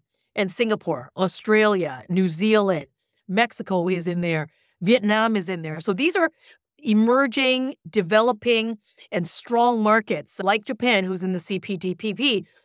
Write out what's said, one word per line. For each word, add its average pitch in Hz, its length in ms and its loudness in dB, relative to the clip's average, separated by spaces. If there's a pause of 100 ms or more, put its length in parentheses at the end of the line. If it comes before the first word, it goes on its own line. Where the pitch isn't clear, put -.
(360)
and 190 160 0
Singapore, 202 640 -2
Australia, 185 920 0
New 185 180 2
Zealand, 190 600 2 (400)
Mexico 190 600 -2
is 175 200 -2
in 175 140 -2
there, 160 260 -2 (340)
Vietnam 220 540 2
is 180 120 -2
in 180 140 -6
there. 156 180 -8
So 196 140 -2
these 285 220 0
are 330 140 2 (500)
emerging, 254 960 2 (140)
developing, 220 880 0 (340)
and 175 160 -2
strong 233 540 0
markets 214 640 0
like 208 220 0
Japan, 233 400 0
who's 185 180 -4
in 185 100 -2
the 175 60 -4
C 185 200 -6
P 190 180 -6
T 180 180 -6
P 208 180 -6
P. 233 320 -2 (200)